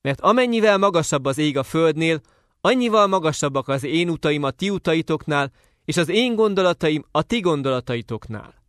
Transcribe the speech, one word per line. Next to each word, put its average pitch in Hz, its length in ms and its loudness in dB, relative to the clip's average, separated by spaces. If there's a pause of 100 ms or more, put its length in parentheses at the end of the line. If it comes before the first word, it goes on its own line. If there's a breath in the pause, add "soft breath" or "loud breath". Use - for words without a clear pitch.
„Mert 135 200 -4
amennyivel 220 580 4
magasabb 170 460 0
az 135 140 -2
ég 151 180 -2
a 135 60 -2
földnél, 160 580 0 (400)
annyival 220 460 2
magasabbak 156 640 -2
az 135 160 -2
én 165 240 -2
utaim 151 340 -2
a 139 80 0
ti 190 200 -4
utaitoknál, 156 800 -2 (320)
és - 120 -4
az 165 120 0
én 233 260 2
gondolataim 185 760 0
a 156 120 0
ti 233 180 -2
gondolataitoknál.” 127 1300 -4